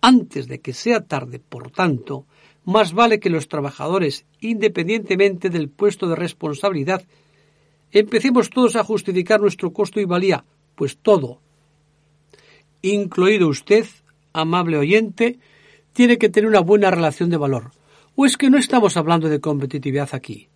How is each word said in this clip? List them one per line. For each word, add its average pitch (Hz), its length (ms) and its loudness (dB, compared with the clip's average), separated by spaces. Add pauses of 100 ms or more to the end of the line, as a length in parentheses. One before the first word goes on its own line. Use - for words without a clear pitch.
Antes 190 460 2
de 127 140 -12
que 131 140 -10
sea 226 320 -2
tarde, 127 340 -8
por 123 300 -18
tanto, 139 560 -4 (400)
más 190 260 2
vale 220 280 2
que 196 100 -2
los 156 180 -2
trabajadores, 147 760 -4 (140)
independientemente 196 1080 -2
del 165 180 -4
puesto 196 400 -2
de 165 80 -2
responsabilidad, 165 880 -4 (880)
empecemos 233 580 2
todos 240 260 2
a 214 80 0
justificar 202 560 0
nuestro 185 320 -2
costo 208 280 -4
y 202 40 0
valía, 180 400 0 (300)
pues - 240 -6
todo, 139 420 0 (1400)
incluido 190 680 2
usted, 208 380 0 (460)
amable 165 440 -2
oyente, 220 600 0 (540)
tiene 240 260 4
que 226 100 2
tener 214 200 2
una 214 120 6
buena 196 300 4
relación 170 400 -2
de 170 60 0
valor. 135 340 -4 (460)
¿O 277 100 2
es 262 100 0
que 277 140 2
no 285 80 6
estamos 240 380 2
hablando 160 320 0
de 147 120 -2
competitividad 139 720 -6
aquí? 110 440 -14